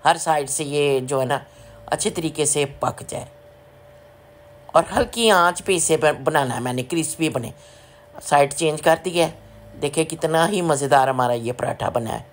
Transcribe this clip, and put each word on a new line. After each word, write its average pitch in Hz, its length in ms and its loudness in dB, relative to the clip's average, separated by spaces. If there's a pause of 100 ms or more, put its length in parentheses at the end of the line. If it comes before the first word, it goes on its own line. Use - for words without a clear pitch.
हर 165 140 4
साइड 151 320 -2
से - 140 -4
ये 143 380 0
जो 135 180 -2
है 131 60 0
ना, 135 200 -2 (420)
अच्छे - 220 -2
तरीके 156 360 -4
से 147 200 0
पक - 380 -6
जाए। 120 260 -10 (1500)
और 165 100 6
हल्की 233 440 0
आंच 175 320 4
पे 190 140 0
इसे 160 220 0
ब-, 147 220 2
बनाना 139 360 0
है 117 60 -8
मैंने, 127 220 -4
क्रिस्पी 160 460 -4
बने। 117 240 -6 (680)
साइड 143 320 2
चेंज 156 280 -2
कर 165 160 4
दी 185 120 -6
है, 170 300 0 (360)
देखिए 147 300 -2
कितना 160 400 0
ही 202 160 0
मज़ेदार 139 480 2
हमारा 127 240 0
ये 120 180 -4
पराठा - 380 -4
बना 113 200 -4
है। - 240 -8